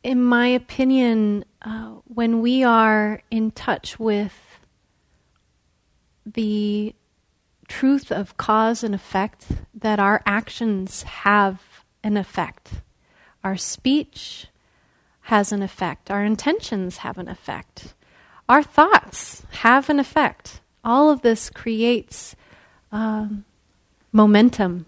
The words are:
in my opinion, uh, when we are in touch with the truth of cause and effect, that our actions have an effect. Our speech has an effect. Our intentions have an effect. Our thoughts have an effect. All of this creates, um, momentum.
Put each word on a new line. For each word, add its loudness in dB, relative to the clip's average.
in 0
my 2
opinion, 0
uh, -12
when -2
we 2
are 2
in -2
touch -8
with -6
the -4
truth 0
of -6
cause 0
and -4
effect, -6
that -2
our 2
actions -4
have 2
an 0
effect. -8
Our -4
speech -6
has 0
an -4
effect. -8
Our -2
intentions -4
have -10
an -12
effect. -16
Our 6
thoughts 0
have 4
an 2
effect. -2
All 4
of 2
this 0
creates, -4
um, -6
momentum. 4